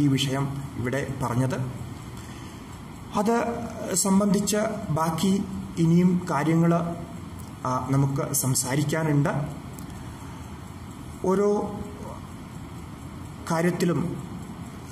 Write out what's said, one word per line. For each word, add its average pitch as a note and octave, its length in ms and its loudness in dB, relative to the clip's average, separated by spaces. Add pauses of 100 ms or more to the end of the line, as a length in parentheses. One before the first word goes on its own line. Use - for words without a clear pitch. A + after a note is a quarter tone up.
ഈ D3 60 6
വിഷയം C3+ 420 2 (300)
ഇവിടെ B2+ 280 0 (160)
പറഞ്ഞത്. B2+ 360 2 (1600)
അത് A3+ 160 4 (580)
സംബന്ധിച്ച് G3+ 640 4 (300)
ബാക്കി E3+ 520 2 (360)
ഇനിയും F3 520 6
കാര്യങ്ങൾ, E3 420 6 (920)
ആ, B2+ 240 0
നമുക്ക് C#3 420 2
സംസാരിക്കാനുണ്ട്. D3 1000 2 (1900)
ഓരോ G3+ 460 4 (1800)
കാര്യത്തിലും F3 680 2 (760)